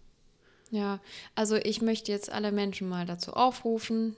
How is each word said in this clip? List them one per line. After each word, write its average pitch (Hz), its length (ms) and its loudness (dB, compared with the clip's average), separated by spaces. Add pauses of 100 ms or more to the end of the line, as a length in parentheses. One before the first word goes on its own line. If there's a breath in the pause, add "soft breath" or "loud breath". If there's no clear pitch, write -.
(720 soft breath)
Ja, 202 280 -2 (360 loud breath)
also 214 200 4
ich 214 280 2
möchte 220 280 2
jetzt 202 200 -4
alle 208 200 0
Menschen 196 380 0
mal 180 160 -2
dazu 175 280 -6
aufrufen, 226 840 2